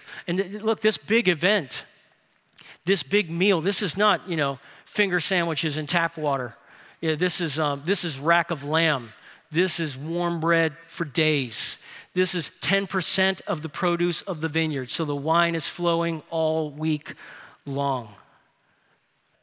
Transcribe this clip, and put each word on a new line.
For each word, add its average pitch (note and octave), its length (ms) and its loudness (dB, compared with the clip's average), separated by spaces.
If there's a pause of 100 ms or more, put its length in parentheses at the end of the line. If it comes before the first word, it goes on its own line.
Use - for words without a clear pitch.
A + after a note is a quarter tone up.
(260)
And F3 120 -2
th-, G3 240 -4
look, G#3+ 180 0
this G#3+ 180 2
big A3+ 300 0
event, E3+ 560 0 (1000)
this F#3+ 180 2
big F#3 260 0
meal, F3 300 2
this F#3 220 0
is F3+ 160 -2
not, G3+ 280 4
you E3+ 120 -2
know, C#3 220 0 (260)
finger F#3 340 0
sandwiches E3+ 560 0
and D3+ 120 -4
tap E3+ 280 2
water. C3+ 400 -2 (460)
Yeah, D#3+ 140 0
this F3 260 0
is, D3+ 180 0
um, C#3+ 240 0
this F3+ 220 0
is D3 120 -4
rack E3 340 2
of C#3+ 120 -4
lamb. D3 480 0 (400)
This F3 260 2
is D3 200 -4
warm E3+ 420 -2
bread E3 380 2 (100)
for - 160 -6
days. D3 760 0 (360)
This F3+ 200 2
is E3+ 180 -2 (100)
ten G3 260 2
percent F#3+ 600 0
of D#3 160 -2
the D#3+ 40 -6
produce F3 540 0
of E3+ 180 -6
the D#3+ 80 -2
vineyard. D3+ 420 -2
So - 140 -4
the D3 100 -2
wine E3 420 2
is D#3+ 120 -2
flowing E3+ 640 0
all D#3+ 400 0
week D3+ 460 -2 (500)
long. C3+ 500 -4 (1300)